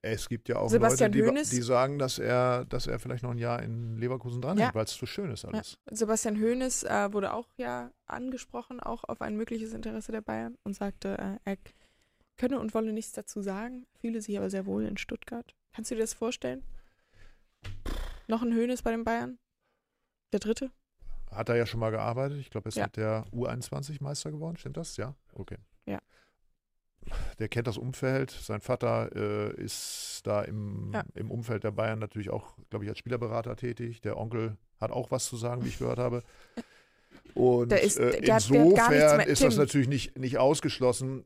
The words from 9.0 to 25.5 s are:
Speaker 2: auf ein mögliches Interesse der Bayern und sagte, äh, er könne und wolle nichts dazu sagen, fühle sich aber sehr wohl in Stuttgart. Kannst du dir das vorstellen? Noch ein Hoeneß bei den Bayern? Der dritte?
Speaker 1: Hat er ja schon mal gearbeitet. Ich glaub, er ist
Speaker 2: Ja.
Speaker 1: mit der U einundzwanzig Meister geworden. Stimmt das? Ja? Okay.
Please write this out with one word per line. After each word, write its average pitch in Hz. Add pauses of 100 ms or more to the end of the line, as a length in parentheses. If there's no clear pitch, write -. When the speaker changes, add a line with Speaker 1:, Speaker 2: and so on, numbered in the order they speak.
Speaker 2:
auf -
ein 214
mögliches 220
Interesse 220
der 220
Bayern 226
und 202
sagte, 202
äh, 196
er 196 (760)
könne 254
und 220
wolle 220
nichts 220
dazu -
sagen, 226 (160)
fühle 226
sich 208
aber 196
sehr 190
wohl 196
in 202
Stuttgart. - (180)
Kannst 226
du 240
dir 220
das 220
vorstellen? 254 (1600)
Noch 226
ein 233
Hoeneß 240
bei 226
den 226
Bayern? 240 (960)
Der 202
dritte? 233 (600)
Speaker 1:
Hat 107
er 117
ja 117
schon 113
mal 110
gearbeitet. 120
Ich 131
glaub, 104
er 110
ist 101
Speaker 2:
Ja. 101
Speaker 1:
mit -
der 110
U 120
einundzwanzig 139
Meister 143
geworden. 165
Stimmt 135
das? 165
Ja? 139 (180)
Okay. - (280)